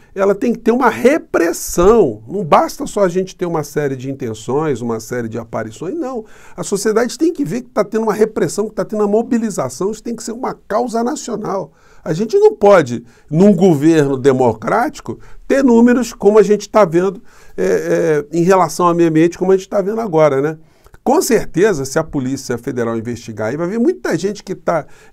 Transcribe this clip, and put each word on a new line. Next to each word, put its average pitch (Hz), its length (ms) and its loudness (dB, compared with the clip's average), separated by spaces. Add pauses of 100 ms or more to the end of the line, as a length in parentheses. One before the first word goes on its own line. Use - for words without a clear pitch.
(140)
ela 196 220 0
tem 240 160 -2
que - 80 -4
ter 220 120 0
uma 254 180 2
repressão. 226 1400 2
Não 190 160 -6
basta 247 420 0
só 202 200 -2
a - 20 4
gente 185 280 -4
ter 180 100 -8
uma 165 180 -4
série 147 320 -4
de 131 160 -10
intenções, 131 680 -4
uma 117 180 -6
série 117 300 -8
de 113 80 -10
aparições, 113 580 -10
não. 262 300 -8 (320)
A 180 60 -8
sociedade 220 540 -2
tem 349 140 0
que 294 140 -4
ver 226 160 -6
que - 80 -16
tá 208 160 -2
tendo 220 180 -4
uma 214 100 0
repressão, 214 540 -2
que 214 80 -16
tá 190 80 -4
tendo 214 160 -6
uma 208 80 0
mobilização, 214 840 -2
isso 214 120 -12
tem 233 120 -8
que - 80 -12
ser 226 100 -10
uma 240 200 -8 (140)
causa 226 360 -2
nacional. 208 680 -6 (320)
A - 80 -4
gente 220 260 0
não 415 180 6
pode, 143 500 4 (260)
num 190 240 6
governo 156 640 4
democrático, 131 1000 0 (280)
ter 269 160 2
números 240 480 4
como 208 260 2
a 208 60 8
gente 208 260 -2
tá 214 140 4
vendo, 180 380 0 (340)
é, 170 800 0
é, 165 40 -2
em 170 60 2
relação 180 440 2
ao 170 80 2
meio 170 140 2
ambiente, 160 280 2
como 185 140 0
a 190 60 4
gente 190 120 -8
tá 208 120 0
vendo 220 200 -4
agora, 156 400 2
né? 156 160 -4 (460)
Com 302 200 2
certeza, 185 640 0
se 131 120 -6
a 160 60 0
Polícia 135 540 -6
Federal 117 380 -4
investigar, 113 520 -8
aí 135 100 -4
vai 170 100 -4
ver 214 120 -4
muita 320 360 0
gente 196 280 -6
que 185 100 -10
tá, 165 320 -4 (280)